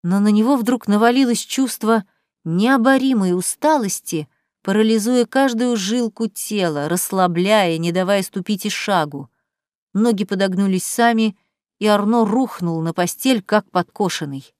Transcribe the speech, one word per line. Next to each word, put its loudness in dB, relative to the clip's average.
но 0
на 2
него 4
вдруг -2
навалилось 2
чувство -2
необоримой 2
усталости, -2
парализуя 2
каждую 0
жилку -4
тела, -4
расслабляя, 0
не -2
давая 0
ступить -6
и -4
шагу. -4
Ноги 0
подогнулись 0
сами, 0
и -2
Арно 2
рухнул -2
на -4
постель, 0
как -2
подкошенный. -4